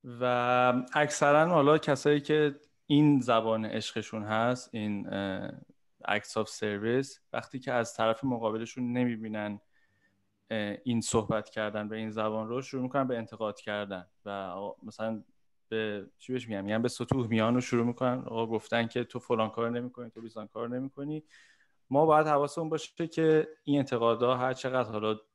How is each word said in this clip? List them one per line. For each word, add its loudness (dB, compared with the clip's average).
و -6
اکثراً 6
حالا 6
کسایی 2
که 0
این 8
زبان 2
عشقشون -6
هست، -2
این، -4
اه، -4
acts -4
of -2
service، -2
وقتی -8
که -6
از -2
طرف 0
مقابلشون -4
نمی‌بینن، -4
اه، -4
این 0
صحبت -2
کردن -6
به -8
این -6
زبان -4
رو، -6
شروع -8
می‌کنن -2
به -2
انتقاد -6
کردن -6
و -10
آقا -8
مثلاً -8
به -4
چی -10
بهش -6
می‌گن؟ -4
می‌گن 0
به 0
سطوح 0
میان 4
رو 2
شروع 0
می‌کنن. 0
آقا -6
گفتن -2
که -4
تو -10
فلان 0
کار -4
نمی‌کنی، -8
تو -18
بیسان -12
کار -8
نمی‌کنی. -8
ما 4
باید 6
حواسمون 0
باشه -6
که 4
این 2
انتقادها 2
هر 0
چقدر -2
حالا -2